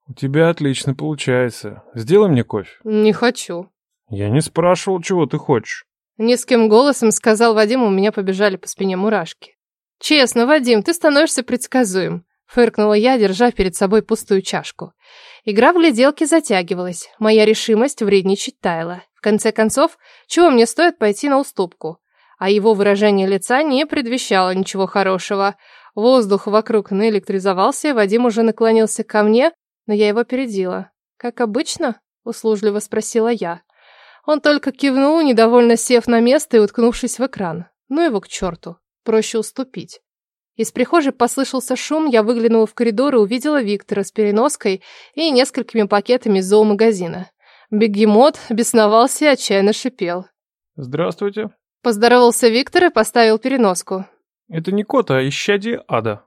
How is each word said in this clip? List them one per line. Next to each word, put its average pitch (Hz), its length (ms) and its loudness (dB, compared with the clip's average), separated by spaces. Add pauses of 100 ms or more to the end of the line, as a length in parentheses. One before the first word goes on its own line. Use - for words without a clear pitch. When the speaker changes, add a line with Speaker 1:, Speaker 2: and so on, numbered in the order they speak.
Speaker 1:
«У 123 60 -18
тебя 143 340 0
отлично 143 460 -4
получается. 127 880 -4 (100)
Сделай 165 340 2
мне 131 140 2
кофе». 104 300 -8 (100)
Speaker 2:
«Не 214 300 0
хочу». 214 580 -6 (400)
Speaker 1:
«Я 101 200 -6
не 135 100 0
спрашивал, 175 600 -2
чего 170 260 -2
ты 156 120 -6
хочешь». - 460 -4 (320)
Speaker 2:
Низким 233 520 0
голосом 226 440 4
сказал 220 420 2
Вадим, 220 280 2
у 214 80 0
меня 196 200 0
побежали 190 460 -2
по - 100 -20
спине 190 300 -6
мурашки. 190 600 -6 (440)
«Честно, 240 460 2
Вадим, 247 360 2
ты 339 100 -2
становишься 302 520 0
предсказуем», 185 800 -4 (240)
фыркнула 220 460 2
я, 240 240 2
держа 214 340 2
перед 185 240 -2
собой 208 260 0
пустую 208 400 -2
чашку. - 500 -10 (520)
Игра 226 280 2
в 359 40 0
гляделки 294 480 2
затягивалась, 185 920 -2
моя 214 260 4
решимость 220 580 0
вредничать 196 580 0
таяла. 175 420 -6 (120)
В - 60 -20
конце 214 320 0
концов, 220 460 0 (280)
чего 339 240 4
мне 240 160 4
стоит 320 320 0
пойти 214 300 -2
на 269 100 2
уступку? 175 600 -6 (400)
А 190 120 -2
его 214 240 2
выражение 202 520 2
лица 196 360 0
не 302 240 0
предвещало 233 680 -2
ничего 190 320 -4
хорошего. 196 680 -2 (380)
Воздух 214 520 2
вокруг 214 440 -2
наэлектризовался, 196 1000 -2
и 294 40 -2
Вадим 226 340 0
уже 233 160 0
наклонился 226 640 0
ко 214 180 -2
мне, 233 300 2 (340)
но 214 80 -2
я 208 140 2
его 208 120 0
опередила. 196 720 -6 (260)
«Как - 240 -12
обычно?» 233 600 -4 (240)
услужливо 214 540 -2
спросила 220 500 -4
я. 175 340 -6 (640)
Он 294 160 0
только 285 300 0
кивнул, 277 500 0
недовольно 233 540 4
сев 233 300 0
на 233 140 2
место 247 380 2
и - 20 8
уткнувшись 233 580 -2
в 254 80 -2
экран. 175 400 -8 (220)
«Ну 311 160 -2
его 233 160 -2
к - 80 -18
чёрту, 170 480 -10 (260)
проще 220 360 -2
уступить!» - 640 -10 (560)
Из 226 140 -4
прихожей 277 400 0
послышался 254 640 -4
шум, 311 300 -4
я 233 180 2
выглянула 226 420 2
в - 80 -18
коридор 240 400 0
и 240 40 4
увидела 254 440 0
Виктора 202 400 -4
с - 80 -8
переноской 208 720 -2 (320)
и 320 160 -2
несколькими 247 540 0
пакетами 208 560 0
из 185 60 -6
зоомагазина. 202 840 0 (400)
Бегемот 214 720 2 (100)
бесновался 226 760 2
и - 20 6
отчаянно 208 440 0
шипел. 185 540 -8 (480)
Speaker 1:
«Здравствуйте». 180 760 -6 (320)
Speaker 2:
Поздоровался 240 640 4
Виктор 285 380 2
и 330 40 2
поставил 220 480 2
переноску. 208 640 -2 (440)
Speaker 1:
«Это 165 240 -6
не 208 100 -2
кот, 240 300 -2
а 131 160 0
исчадие 208 580 -4
ада». 113 400 -4